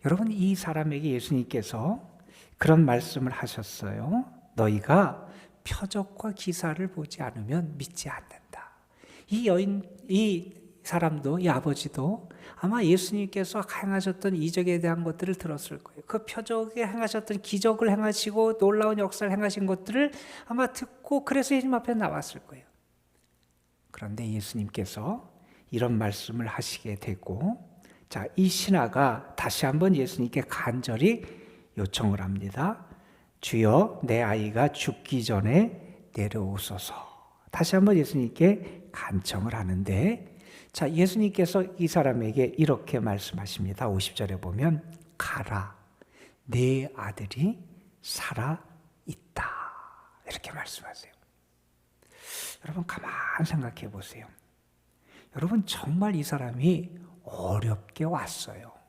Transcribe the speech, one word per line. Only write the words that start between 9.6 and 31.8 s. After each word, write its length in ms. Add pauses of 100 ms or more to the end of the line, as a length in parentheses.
이 460 (300)
사람도, 560
이 80
아버지도 800 (320)
아마 240
예수님께서 800 (180)
행하셨던 540
이적에 420
대한 240
것들을 320
들었을 440
거예요. 280
그 180
표적에 640
행하셨던 560
기적을 480
행하시고 680
놀라운 420
역사를 320
행하신 340
것들을 460 (340)
아마 220
듣고 560
그래서 320
예수님 180
앞에 200
나왔을 520
거예요. 180 (1300)
그런데 400
예수님께서 1000 (400)
이런 260
말씀을 480
하시게 480
되고, 720 (420)
자, 160 (120)
이 120
신하가 880
다시 300
한번 300
예수님께 460
간절히 840 (520)
요청을 440